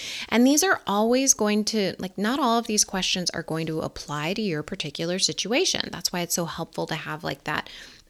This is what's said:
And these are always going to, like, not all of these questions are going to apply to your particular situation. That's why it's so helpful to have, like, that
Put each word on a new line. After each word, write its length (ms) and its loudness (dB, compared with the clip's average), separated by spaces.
And 180 6
these 160 6
are 240 2
always 460 4
going 320 2
to, 340 0
like, 200 -8
not 200 0
all 200 4
of 80 -2
these 180 2
questions 460 -2
are 120 -6
going 260 -4
to 120 -2
apply 540 -4
to 80 -2
your 200 -2
particular 560 -4
situation. 720 0
That's 220 -4
why 80 -2
it's 140 -2
so 100 0
helpful 440 -6
to 60 -2
have, 300 -8
like, 200 -6
that 260 -4